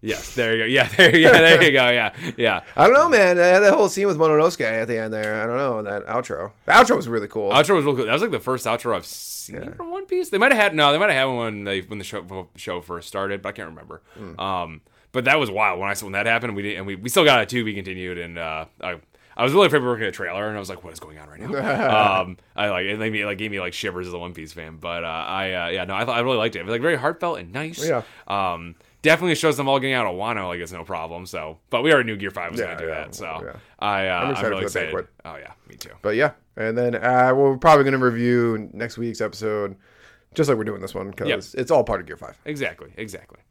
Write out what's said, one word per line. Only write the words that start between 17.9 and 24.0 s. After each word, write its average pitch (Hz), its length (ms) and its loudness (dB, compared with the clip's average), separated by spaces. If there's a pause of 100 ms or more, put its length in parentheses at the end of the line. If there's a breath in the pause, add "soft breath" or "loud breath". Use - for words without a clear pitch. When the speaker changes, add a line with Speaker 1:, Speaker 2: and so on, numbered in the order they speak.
Speaker 1:
and, 85 200 -12
uh, 80 280 -8 (160)
I, 87 140 -8 (420 soft breath)
I - 60 0
was 135 100 2
really 190 140 6
afraid 151 160 4
we 123 40 -2
were 123 80 0
gonna 110 120 -6
get - 20 -2
a - 20 -10
trailer, 95 360 -6
and 107 80 -6
I 104 40 -8
was 95 100 -12
like, 87 140 -14
"What 85 100 -18
is 80 60 -18
going 78 180 -20
on 76 120 -20
right 76 100 -20
now?" 117 800 2
Speaker 2:
<laughs> - 20 0
Speaker 1:
Um, 92 160 -8 (180 soft breath)
I, 104 140 -2
like, 92 160 -2
it 101 140 -4
made 110 120 -4
me, 104 140 -4
like, 101 140 -6
gave 107 120 -6
me, 98 80 -6
like, 90 140 -8
shivers 90 340 -6